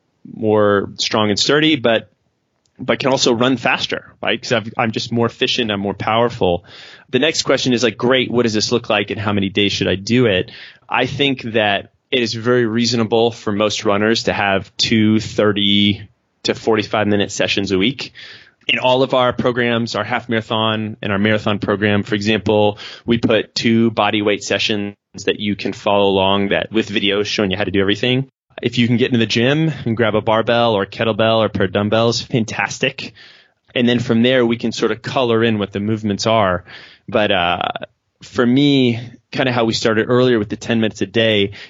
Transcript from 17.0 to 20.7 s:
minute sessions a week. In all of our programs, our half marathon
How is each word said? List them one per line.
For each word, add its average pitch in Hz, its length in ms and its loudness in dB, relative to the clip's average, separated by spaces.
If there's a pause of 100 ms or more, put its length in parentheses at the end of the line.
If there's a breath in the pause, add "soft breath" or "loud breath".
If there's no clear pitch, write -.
minute 104 240 0
sessions 98 400 -2
a 95 60 2
week. 117 340 -2 (560 loud breath)
In 117 120 0
all 127 220 2
of 131 120 -2
our 123 180 4
programs, 120 640 -2
our 104 80 -2
half 120 240 -4
marathon 110 760 -2